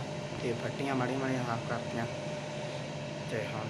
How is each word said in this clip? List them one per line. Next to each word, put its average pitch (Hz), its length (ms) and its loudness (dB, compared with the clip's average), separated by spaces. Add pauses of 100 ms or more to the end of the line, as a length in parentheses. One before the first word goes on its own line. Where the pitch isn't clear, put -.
(440)
ਤੇ 120 100 4 (100)
ਫੱਟੀਆਂ 135 320 2
ਮਾੜੀਆਂ 127 240 4
ਮਾੜੀਆਂ 131 260 2
ਸਾਫ਼ 120 240 0
ਕਰਤੀਆਂ। 117 360 0 (1300)
ਤੇ 110 140 2
ਹੁਣ 107 240 -2